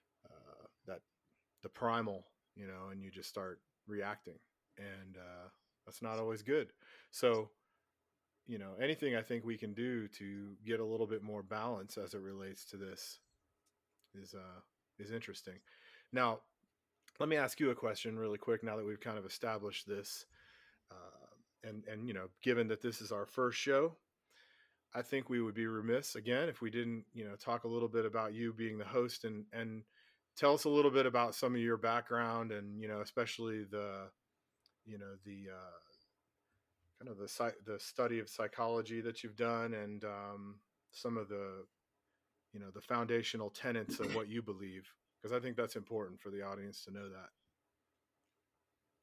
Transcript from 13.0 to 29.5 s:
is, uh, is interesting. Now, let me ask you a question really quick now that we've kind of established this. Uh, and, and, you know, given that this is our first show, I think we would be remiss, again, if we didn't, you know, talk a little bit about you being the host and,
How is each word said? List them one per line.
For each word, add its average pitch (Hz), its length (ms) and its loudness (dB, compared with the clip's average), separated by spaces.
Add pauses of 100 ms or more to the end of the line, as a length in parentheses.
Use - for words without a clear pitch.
is, 95 180 -16
uh, 92 280 -14 (380)
is 104 120 -10
interesting. 98 480 -8 (520)
Now, 120 300 4 (800)
let 147 100 2
me 156 80 6
ask 131 220 2
you 143 120 8
a 117 40 4
question 110 420 -2
really 107 200 0
quick 113 260 2
now 110 140 -2
that 107 80 -2
we've 104 140 -2
kind 110 180 -4
of 95 80 -6
established 104 640 -4
this. 101 380 -6 (680)
Uh, 92 360 -18 (400)
and, 107 180 -8
and, 107 220 -6
you 113 60 -4
know, 95 160 -6 (120)
given 120 280 6
that 110 120 0
this 113 200 -2
is 107 100 -6
our 101 140 0
first 123 320 2
show, 143 400 6 (960)
I 120 80 -2
think 131 280 -2
we 123 120 4
would 110 120 2
be 113 140 2
remiss, 113 480 2
again, 123 340 2
if - 120 -6
we 113 100 -2
didn't, 117 420 0
you 113 120 -6
know, 101 100 -8
talk 117 280 -2
a 117 40 -2
little 117 220 2
bit 113 160 4
about 110 280 2
you 117 200 0
being 110 240 -2
the 104 80 -4
host 123 380 0
and, 107 300 -4